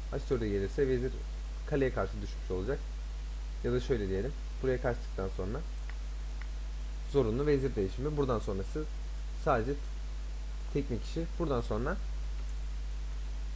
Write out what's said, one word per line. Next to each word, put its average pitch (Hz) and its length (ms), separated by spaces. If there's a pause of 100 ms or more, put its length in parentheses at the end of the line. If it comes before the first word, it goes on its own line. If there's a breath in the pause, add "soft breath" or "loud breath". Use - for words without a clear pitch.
(100)
H - 200
dörde 113 180
gelirse 101 400
vezir 127 240 (540)
kaleye 135 260
karşı 98 200 (100)
düşmüş - 280
olacak. 101 280 (840)
Ya 120 80
da 123 80
şöyle 113 280
diyelim, 101 240 (300)
buraya 127 200
kaçtıktan 117 540
sonra 98 220 (1500)
zorunlu 131 340
vezir 135 300
değişimi. 120 400
Buradan 131 220
sonrası 110 460 (600)
sadece 127 280 (1000)
teknik 127 320
işi. 165 200 (140)
Buradan 143 220
sonra, 120 360 (1600)